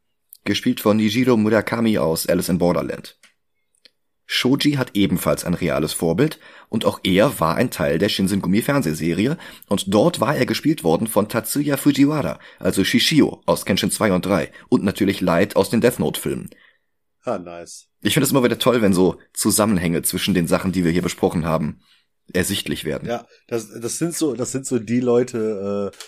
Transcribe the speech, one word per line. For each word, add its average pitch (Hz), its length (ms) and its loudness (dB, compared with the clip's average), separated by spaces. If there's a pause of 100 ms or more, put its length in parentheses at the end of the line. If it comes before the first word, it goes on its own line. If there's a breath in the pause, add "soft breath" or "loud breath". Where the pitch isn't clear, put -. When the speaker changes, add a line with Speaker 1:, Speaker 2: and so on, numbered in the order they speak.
(440)
Speaker 1:
gespielt 120 360 -2
von 107 180 2
Nijiro 117 400 2
Murakami 107 640 2
aus 80 260 -2
Alice 90 240 0
in 92 80 2
Borderland. 82 600 -2 (1080)
Shoji 139 460 0
hat 131 220 -4
ebenfalls 82 500 0
ein 87 80 -2
reales 78 400 -2
Vorbild 90 460 0 (300 loud breath)
und 110 140 -4
auch - 200 -2
er 98 360 2
war 80 160 0
ein - 140 0
Teil 78 300 -2
der 98 100 2
Shinsengumi-Fernsehserie 95 1300 0 (300 loud breath)
und 98 260 -4
dort 110 260 4
war 117 160 0
er 131 120 0
gespielt 139 360 -2
worden 85 240 2
von - 220 0
Tatsuya 139 480 -2
Fujiwara, 139 640 2 (180 loud breath)
also 95 260 0
Shishio - 640 2
aus 85 200 0
Kenshin 104 260 0
zwei 104 200 0
und 90 140 0
drei 90 260 0 (160 loud breath)
und 123 160 2
natürlich 98 380 0
Light 90 340 2
aus 95 140 2
den 117 100 0
Death 117 200 2
Note-Filmen. 71 500 -4 (760 soft breath)
Speaker 2:
Ah, 113 140 -6
nice. 87 500 -16 (140)
Speaker 1:
Ich 104 120 -2
finde 143 120 2
es 139 60 -2
immer 135 120 2
wieder 113 140 2
toll, 120 240 2
wenn 101 120 4
so 87 260 2 (140 soft breath)
Zusammenhänge 92 680 0
zwischen 90 320 -2
den 85 140 2
Sachen, 90 240 0
die 90 120 0
wir 82 80 2
hier 87 120 0
besprochen 87 420 -2
haben, 80 360 -4 (520 soft breath)
ersichtlich 90 500 -4
werden. 73 240 -8
Speaker 2:
Ja, 117 200 -8 (200 soft breath)
das, 113 220 -8 (100)
das 117 200 -8
sind 165 160 -4
so, 151 180 -2
das 120 180 -6
sind 135 140 -6
so 127 140 -2
die 113 220 -2
Leute, 110 920 -2
äh, - 40 -20 (100)